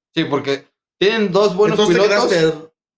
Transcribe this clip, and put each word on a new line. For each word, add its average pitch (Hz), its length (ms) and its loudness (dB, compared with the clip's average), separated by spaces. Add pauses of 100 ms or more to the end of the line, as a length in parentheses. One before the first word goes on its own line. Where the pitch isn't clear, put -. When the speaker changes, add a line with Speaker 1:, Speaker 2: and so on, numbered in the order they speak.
(140)
Speaker 1:
Sí, 160 100 -2
porque 135 440 -6 (300)
tienen 208 340 0
dos 196 240 2
buenos 208 220 0
Speaker 2:
Entonces 190 240 2
te 214 60 4
Speaker 1:
pilotos. 208 220 0
Speaker 2:
quedaste 160 420 -2 (260)